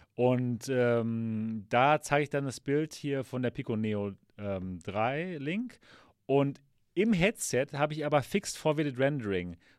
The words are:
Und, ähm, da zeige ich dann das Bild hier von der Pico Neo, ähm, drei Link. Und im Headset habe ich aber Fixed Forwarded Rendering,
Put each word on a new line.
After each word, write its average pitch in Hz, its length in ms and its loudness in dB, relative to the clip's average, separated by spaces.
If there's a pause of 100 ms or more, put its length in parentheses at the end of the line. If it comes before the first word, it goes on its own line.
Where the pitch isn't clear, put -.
(160)
Und, 123 540 2
ähm, 113 1000 0
da 143 320 4
zeige 147 220 0
ich 135 60 -6
dann 143 140 -2
das 131 160 -6
Bild 147 340 -2
hier 139 300 -6
von 127 180 -6
der 120 100 0
Pico 123 260 -4
Neo, 104 340 -2 (260)
ähm, 92 460 -6
drei 139 540 -2
Link. 180 420 -4 (460)
Und 139 340 2 (340)
im 220 200 4
Headset 165 600 2
habe 151 200 0
ich 151 120 -4
aber 151 160 4
Fixed - 360 -4
Forwarded 147 420 0
Rendering, 101 560 0 (220)